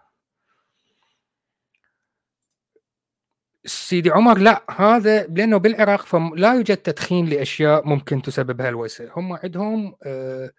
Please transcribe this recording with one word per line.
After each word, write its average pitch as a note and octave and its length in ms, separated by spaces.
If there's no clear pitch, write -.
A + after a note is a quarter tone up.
سيدي F3 460
عمر، G#3+ 280
لا، G3+ 320
هذا G#3+ 560
لأنه G3+ 300
بالعراق G3+ 500
فم-، E3 300
لا G#3 180
يوجد G#3 220
تدخين F3 500
لأشياء D3+ 600
ممكن C#3+ 360
تسبب B2+ 380
هالوسة. A#2 560
هم F3+ 160
عندهم، F#3+ 680
آه، C3 560